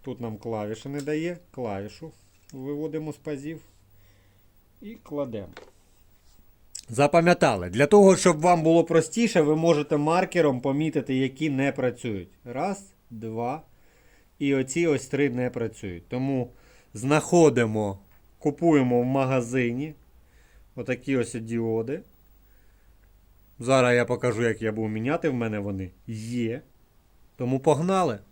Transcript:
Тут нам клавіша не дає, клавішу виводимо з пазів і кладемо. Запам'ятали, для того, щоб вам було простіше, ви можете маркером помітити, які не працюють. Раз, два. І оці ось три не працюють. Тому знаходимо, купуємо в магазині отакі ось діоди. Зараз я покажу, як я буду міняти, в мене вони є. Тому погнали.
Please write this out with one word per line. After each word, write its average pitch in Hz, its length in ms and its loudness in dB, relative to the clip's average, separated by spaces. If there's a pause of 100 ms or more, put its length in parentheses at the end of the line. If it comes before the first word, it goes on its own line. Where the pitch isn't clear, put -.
Тут 127 180 -12
нам 110 180 -10
клавіша 110 500 -8
не 143 120 -8
дає, 160 380 -6 (120)
клавішу 107 600 -10 (400)
виводимо 147 600 -8
з - 40 -14
пазів 151 440 -10 (1200)
і 220 140 -16
кладемо. 120 540 -8 (1400)
Запам'ятали, 143 840 2
для 120 160 2
того, 190 300 8
щоб 175 240 2
вам 175 220 4
було 165 220 6
простіше, 165 560 2
ви 151 160 4
можете 160 400 2
маркером 156 640 2
помітити, 139 540 -2
які 135 360 -2
не 135 220 0
працюють. 120 560 -4 (160)
Раз, 160 400 -6 (260)
два. 117 520 -8 (760)
І 139 160 2
оці 135 320 0
ось 143 200 0
три 143 240 0
не 123 200 -4
працюють. 104 580 -8
Тому 127 420 -4 (440)
знаходимо, 120 1040 2 (400)
купуємо 139 640 2
в 120 40 0
магазині 131 880 -2 (800)
отакі 127 420 -4
ось 117 180 -2
діоди. 113 680 -4 (1600)
Зараз 123 380 4
я 120 80 2
покажу, 120 380 -2
як 113 200 -2
я 110 100 -2
буду 110 160 -4
міняти, 123 400 -4
в 135 60 -2
мене 113 240 -4
вони 95 320 -8 (160)
є. 117 560 -6 (760)
Тому 127 240 -2
погнали. 160 580 0 (140)